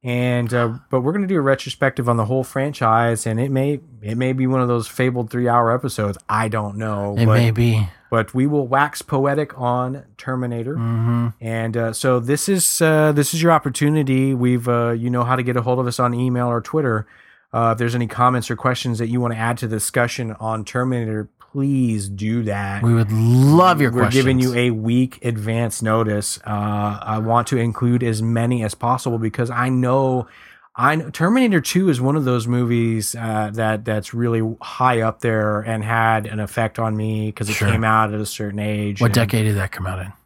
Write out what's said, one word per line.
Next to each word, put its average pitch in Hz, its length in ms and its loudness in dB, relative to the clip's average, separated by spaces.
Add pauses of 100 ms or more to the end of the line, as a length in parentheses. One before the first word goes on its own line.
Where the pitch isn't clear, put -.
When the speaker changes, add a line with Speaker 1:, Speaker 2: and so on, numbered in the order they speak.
Speaker 1:
and, 123 500 0
uh, 120 240 0 (120)
but 131 120 0
we're 143 120 -2
gonna 202 140 -2
do 185 100 0
a 151 40 2
retrospective 135 680 0
on 117 80 4
the 110 80 2
whole 131 180 -2
franchise, 117 800 0
and 113 140 -2
it 135 120 -2
may, 135 280 0 (220)
it 110 160 -6
may 131 160 0
be 131 140 0
one 127 140 2
of 123 80 2
those 120 200 0
fabled 123 400 -2
three-hour 120 440 2
episodes. 110 440 -4 (100)
I 110 220 -2
don't 104 280 -4
know. 104 400 -4
Speaker 2:
It 117 80 4
Speaker 1:
but, 110 120 6
Speaker 2:
may 117 140 4
be. 110 360 2 (240)
Speaker 1:
but 113 220 0
we 131 120 2
will 147 220 0
wax 139 340 0
poetic 139 560 0
on 127 460 -2 (140)
Terminator. 127 580 -6
Speaker 2:
Mm-hmm. 117 520 0 (120)
Speaker 1:
And, 113 380 -4
uh, 113 160 -2
so 127 260 2
this 139 300 -2
is, 185 320 0
uh, 156 320 4
this 147 200 2
is 160 80 -2
your 165 120 6
opportunity. 139 800 2
We've, 123 340 0
uh, 120 240 2
you 117 180 -2
know 123 140 0
how 127 140 0
to 127 60 -2
get 123 120 -2
a 123 60 0
hold 123 180 0
of 127 80 0
us 120 120 -6
on 123 140 2
email 123 340 0
or 120 120 0
Twitter. 117 480 -2 (460)
Uh, 117 180 2
if 110 60 0
there's 117 180 -2
any 120 120 0
comments 123 440 0
or 113 60 -4
questions 123 420 -2
that 117 80 -2
you 123 140 -2
wanna 117 140 -2
add 117 240 -2
to 120 80 -4
the 110 100 -4
discussion 117 640 -2
on 110 240 -4
Terminator, 120 640 -2 (220)
please 127 580 0
do 107 340 -2
that. 101 400 -4
Speaker 2:
We 117 100 4
would 113 180 2
love 139 720 6
your 123 100 4
Speaker 1:
We're 117 200 2
giving 131 260 4
Speaker 2:
questions. 127 180 2
Speaker 1:
you 123 60 2
a 123 80 2
week 117 560 0
advance 113 560 -2
notice. 110 640 0
Uh, 104 560 -4
I 110 160 -4
want 113 300 0
to 135 100 -2
include 120 460 0
as 110 180 -2
many 117 420 0
as 107 120 -4
possible 120 420 -2
because 113 320 -2
I 123 200 -2
know, 127 580 0 (480)
I 135 200 2
kn-, 151 160 -6
Terminator 208 480 2
two 185 300 0
is 131 100 2
one 135 160 2
of 156 80 0
those 123 240 0
movies, 117 680 0
uh, 110 400 -4
that, 110 280 -2
that's 107 300 -4
really 117 300 0 (180)
high 127 400 0
up 110 200 -2
there 107 400 0
and 110 220 -4
had 113 440 2
an 107 120 -6
effect 107 380 -4
on 110 180 -2
me 107 360 -2
'cause 104 180 -8
it 107 40 -4
Speaker 2:
Sure. 101 180 0
Speaker 1:
came 110 120 0
out 110 300 4
at 107 80 -4
a 104 60 -4
certain 104 320 -6
age 104 420 -2
Speaker 2:
What 117 60 4
Speaker 1:
and 107 80 2
Speaker 2:
decade 110 300 2
did 104 120 2
that 95 140 -4
come 92 160 -8
out 95 100 -6
in? 95 160 -12 (120)